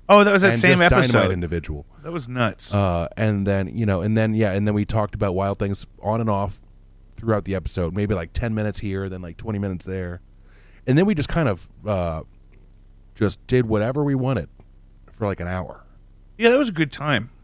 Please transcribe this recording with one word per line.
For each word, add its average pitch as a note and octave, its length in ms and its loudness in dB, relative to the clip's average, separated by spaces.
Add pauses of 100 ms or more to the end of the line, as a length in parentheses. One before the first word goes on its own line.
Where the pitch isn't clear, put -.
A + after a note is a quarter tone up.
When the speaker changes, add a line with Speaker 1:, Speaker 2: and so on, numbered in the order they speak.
Speaker 1:
Oh, G3+ 160 8
that G3+ 80 4
was G3 80 6
that F#3+ 120 6
Speaker 2:
And - 80 2
Speaker 1:
same F3+ 180 6
Speaker 2:
just F3 120 6
dynamite B2+ 240 6
Speaker 1:
episode. G2+ 180 4
Speaker 2:
individual. E2 520 -4 (180)
Speaker 1:
That D#3 100 -12
was C#3+ 160 -8
nuts. B2 440 -4
Speaker 2:
Uh, F2+ 360 0 (100)
and G#2 280 0
then, G2 300 -2
you A2+ 80 -2
know, G2 160 0
and G#2+ 160 0
then, A2 160 2
yeah, G#2+ 200 2
and G2+ 140 0
then G#2+ 60 0
we G#2 140 0
talked G#2 280 -2
about G2+ 200 -2
Wild G2 240 -2
Things G2 280 -4 (140)
on A2 220 -2
and A2 80 -2
off G2 300 -4 (540)
throughout G#2+ 300 -2
the F#2+ 100 -4
episode, E2+ 400 -4
maybe, G2+ 200 0
like, E2+ 180 -8
ten A#2 220 -4
minutes G#2+ 240 -4
here, G2 320 -6
then, F#2 100 -10
like, E2+ 160 -14
twenty G#2+ 220 -6
minutes F#2+ 260 -4
there. F2+ 380 -8 (640)
And B2+ 100 4
then F3 80 6
we G#3 100 2
just D3 140 -4
kind E3 200 0
of, F#2 200 -4 (180)
uh, F2 360 -2 (920)
just - 320 -2
did B2+ 200 2
whatever A2 360 0
we C#3+ 120 0
wanted B2+ 340 -2 (640)
for, - 160 -6
like, G2 140 -4
an F2 80 -6
hour. F#2 360 -8 (540)
Speaker 1:
Yeah, A3+ 100 4
that B3 100 4
was C4+ 120 0
a - 20 -10
good D#3 180 -2
time. C3+ 400 -2 (140)